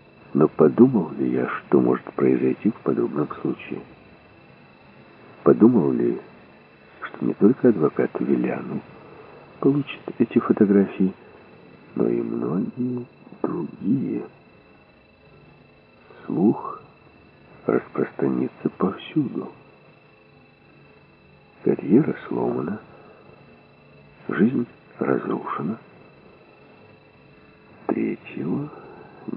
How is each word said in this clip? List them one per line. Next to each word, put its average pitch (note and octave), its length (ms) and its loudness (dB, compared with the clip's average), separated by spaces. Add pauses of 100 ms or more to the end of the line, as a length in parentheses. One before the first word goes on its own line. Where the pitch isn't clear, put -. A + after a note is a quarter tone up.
(320)
но D2 160 4
подумал E2+ 680 4
ли C2 140 -2
я, B1 180 -2
что - 320 0
может B1 240 0 (100)
произойти B1+ 560 0
в - 60 -6
подобном D2+ 520 -2 (120)
случае? - 400 -8 (1600)
Подумал G2 480 6
ли, A#1 260 -2 (840)
что - 220 -10
не - 100 -2
только B2 340 4
адвокат D#2 500 2
Виляну B1 600 -2 (800)
получит C#3+ 400 0 (180)
эти A#2 220 2
фотографии, G2 720 2 (840)
но E2 140 0
и A#1+ 120 -2
многие B2 840 -4 (360)
другие? B2 840 -2 (2000)
Слух - 540 -2 (840)
распространится - 1040 -2
повсюду. - 840 -4 (2000)
Карьера - 540 2 (100)
сломана, B2 540 -4 (1500)
жизнь A#2+ 380 0 (320)
разрушена. C2 800 -4 (2000)
Третьего C3+ 840 -4 (680)